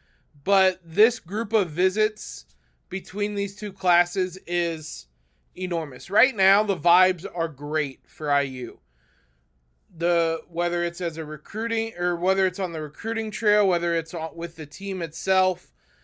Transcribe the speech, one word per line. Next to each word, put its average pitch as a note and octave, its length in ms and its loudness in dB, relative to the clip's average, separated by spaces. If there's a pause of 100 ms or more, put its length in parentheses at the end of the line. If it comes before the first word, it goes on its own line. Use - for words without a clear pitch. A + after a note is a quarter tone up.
(420)
but F#3+ 420 2
this G#3 360 4
group G#3 320 -4
of F#3+ 180 2
visits F#3+ 760 0 (420)
between G3+ 460 -4
these G3+ 220 -4
two G#3 160 -8
classes F3+ 760 0
is E3+ 600 -4 (500)
enormous. E3+ 540 -6
Right B3 240 2
now, G3 280 4
the G3+ 140 0
vibes F3 480 4 (100)
are E3 140 0
great D3 580 -4
for D3+ 240 -6
I C#3+ 120 4
U. B2+ 380 -8 (1160)
The, E3 520 0
whether F3 340 -2
it's E3+ 180 -4
as E3 160 -4
a D#3+ 80 -6
recruiting, A3 720 -6
or F3 200 -2
whether F#3+ 300 2
it's F3+ 120 -4
on F3+ 140 -4
the D#3 100 -6
recruiting A3 480 -6
trail, G#3 360 2
whether E3+ 280 2
it's D#3+ 180 -4
on, D#3+ 220 -6
with E3 220 -8
the D#3 100 -10
team F#3+ 340 -8
itself, F#3 720 0 (320)